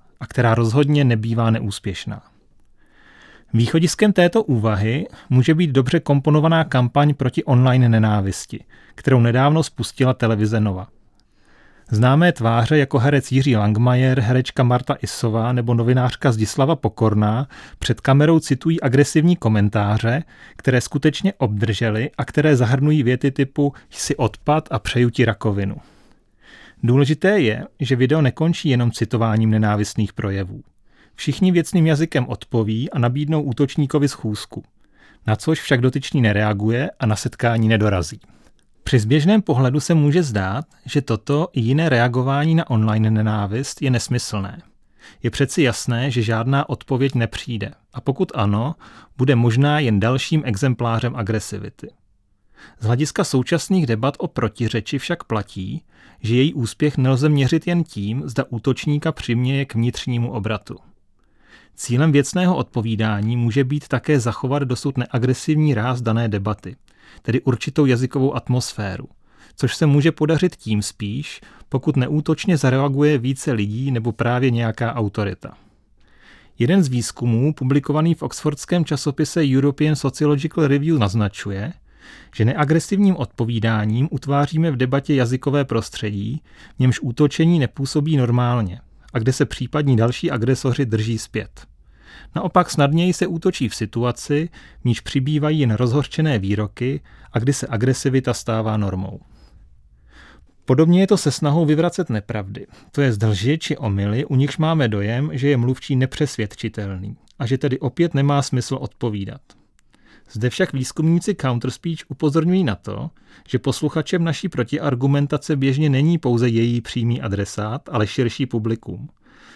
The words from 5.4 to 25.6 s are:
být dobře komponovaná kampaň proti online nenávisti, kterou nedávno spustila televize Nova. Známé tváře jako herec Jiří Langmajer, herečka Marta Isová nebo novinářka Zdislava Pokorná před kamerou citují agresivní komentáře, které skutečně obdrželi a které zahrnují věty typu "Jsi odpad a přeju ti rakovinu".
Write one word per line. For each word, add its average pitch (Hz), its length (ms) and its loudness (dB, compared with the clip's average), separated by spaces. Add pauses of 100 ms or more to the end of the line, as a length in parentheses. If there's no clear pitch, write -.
být 165 140 2
dobře 131 300 2
komponovaná 151 640 2
kampaň 143 500 2
proti 135 300 -2
online 127 460 4
nenávisti, 107 720 0 (320)
kterou - 240 2
nedávno 131 440 4
spustila - 500 -2
televize 110 460 0
Nova. 95 280 -2 (1040)
Známé 135 400 4
tváře 117 460 2
jako 139 220 2
herec 135 320 2
Jiří 131 240 2
Langmajer, 123 640 2
herečka 127 440 0
Marta 123 380 0
Isová 113 520 -2
nebo 120 200 0
novinářka 123 580 2
Zdislava 131 440 0
Pokorná 107 720 0 (320)
před - 220 -4
kamerou 151 380 4
citují 165 420 -2
agresivní 147 540 4
komentáře, 107 880 0 (320)
které 123 260 0
skutečně 147 520 0
obdrželi 110 840 -2
a 120 80 -4
které 151 300 2
zahrnují 131 480 2
věty 127 280 0
typu 139 420 -2 (160)
"Jsi - 260 -6
odpad 147 560 0
a 113 80 -4
přeju 123 300 0
ti 120 160 2
rakovinu". 101 500 -2 (1080)